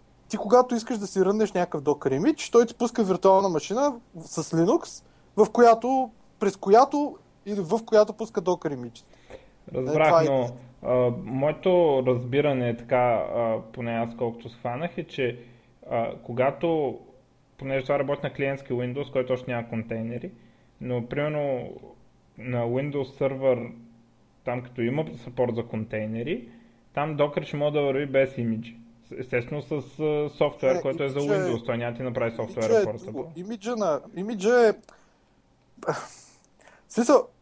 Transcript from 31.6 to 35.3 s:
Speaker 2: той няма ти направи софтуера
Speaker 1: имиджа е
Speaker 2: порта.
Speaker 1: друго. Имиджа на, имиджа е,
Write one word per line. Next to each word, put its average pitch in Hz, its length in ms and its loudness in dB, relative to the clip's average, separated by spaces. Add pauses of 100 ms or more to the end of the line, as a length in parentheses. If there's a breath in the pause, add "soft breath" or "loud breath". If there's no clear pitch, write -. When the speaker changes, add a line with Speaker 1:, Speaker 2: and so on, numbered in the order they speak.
Speaker 2:
той 117 120 -2
няма 120 180 -6
ти 127 60 -8
направи 120 340 -2
софтуера 113 300 -4
Speaker 1:
имиджа 110 140 4
е 101 40 2
Speaker 2:
порта. 92 200 -6
Speaker 1:
друго. 107 320 -10
Имиджа 208 400 -8
на, 175 240 0 (160)
имиджа 220 520 4
е, 208 40 2 (2250 loud breath)